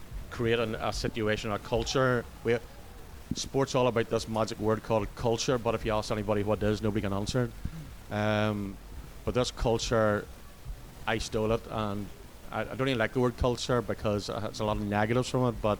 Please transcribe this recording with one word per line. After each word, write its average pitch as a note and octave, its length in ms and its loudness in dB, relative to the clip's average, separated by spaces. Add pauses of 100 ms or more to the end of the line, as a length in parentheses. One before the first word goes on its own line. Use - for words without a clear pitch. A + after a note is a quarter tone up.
(320)
create A#2 280 2
an, A2 160 0
a A2 160 -2
situation, G#2+ 600 0
a G2+ 80 0
culture. B2 640 2 (180)
We, A#2 140 4 (800)
sport's - 400 0
all B2+ 120 6
about A2+ 220 2
this A2+ 180 0
magic A2 320 0
word G#2+ 240 2
called G#2+ 320 2
culture, A#2+ 420 2
but A2+ 180 0
if A2 100 -4
you A2 60 0
ask G#2+ 200 0
anybody G#2+ 320 2
what G#2 200 2
it - 20 4
is, G#2 160 2
nobody G#2+ 200 2
can G2 120 -2
answer A#2 360 0 (600)
it. - 40 -6
Um, G#2+ 640 2 (500)
but G#2+ 100 0
this B2 160 2
culture, A2 760 2 (800)
I A2+ 140 2
stole A2 320 0
it, A2+ 180 2
and G#2 380 -2 (440)
I, A2 100 -2
I G#2+ 140 -6
don't C3 120 0
even C3 100 2
like A2 160 2
the C3 60 2
word B2 180 4
culture B2 440 2
because G#2 480 0
it - 100 -4
has G#2+ 200 -6
a A#2 40 -2
lot G#2+ 140 2
of G#2 100 -2
negatives A2 420 2
from B2+ 200 2
it, A2 120 0
but G#2 180 4